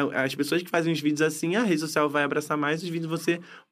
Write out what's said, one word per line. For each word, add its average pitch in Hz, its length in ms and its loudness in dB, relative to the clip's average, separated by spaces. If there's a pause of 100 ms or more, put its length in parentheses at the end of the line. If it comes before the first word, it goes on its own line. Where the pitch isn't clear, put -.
(120)
é, - 80 -2
as 135 140 0
pessoas 143 280 0
que 175 60 -14
fazem 170 240 2
os 151 80 -2
vídeos 147 220 0
assim, 160 340 0
a 247 60 2
rede 175 180 2
social 151 300 0
vai 147 140 2
abraçar 151 340 -2
mais, 151 240 0
os 185 80 -6
vídeos 165 180 -4
vão 165 100 -2
ser 170 220 0 (320)